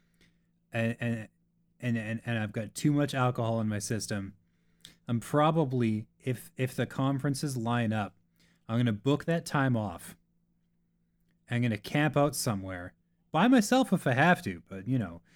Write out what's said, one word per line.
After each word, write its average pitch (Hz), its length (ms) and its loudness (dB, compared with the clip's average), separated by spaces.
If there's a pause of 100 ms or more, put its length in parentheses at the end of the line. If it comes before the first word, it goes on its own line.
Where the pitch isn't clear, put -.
(720)
And, 117 280 -2
and, 117 280 -4 (520)
and, 120 180 -2
and, 110 260 -4
and 117 140 -2
I've 107 140 -4
got 107 220 -6
too 151 180 2
much 143 220 0
alcohol 123 460 0
in 107 80 0
my 107 100 -2
system. 101 560 -6 (760)
I'm 117 120 0
probably, 131 840 0 (180)
if, - 320 -6
if 127 200 -4
the 120 100 -2
conferences 135 680 -2
line 117 360 0
up, 104 220 -2 (540)
I'm 113 100 0
gonna 120 140 2
book 139 340 0
that 165 180 0
time 135 320 0
off. 98 400 -6 (1300)
I'm 120 120 0
gonna 117 160 2
camp 147 380 0
out 143 200 4
somewhere 95 560 -4 (400)
by 175 160 4
myself 254 440 6
if 175 140 0
I 135 60 4
have 165 300 4
to, 87 260 -6
but, 95 180 -10
you 131 120 0
know, 85 220 -4 (160)